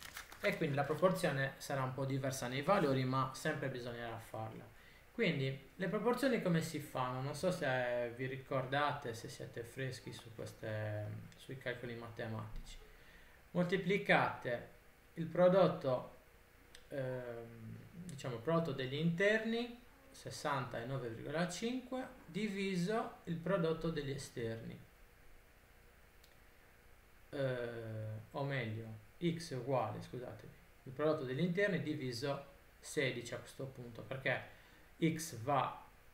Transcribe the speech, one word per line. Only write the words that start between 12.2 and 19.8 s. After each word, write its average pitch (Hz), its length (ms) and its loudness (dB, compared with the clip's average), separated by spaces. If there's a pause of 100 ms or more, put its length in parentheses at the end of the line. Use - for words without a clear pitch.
Moltiplicate 170 1160 4 (460)
il 165 120 -4
prodotto, 175 880 6 (720)
ehm, 117 880 -6 (140)
diciamo, 131 460 -6
il 110 40 -4
prodotto 165 320 4
degli 131 220 -2
interni 214 840 2 (320)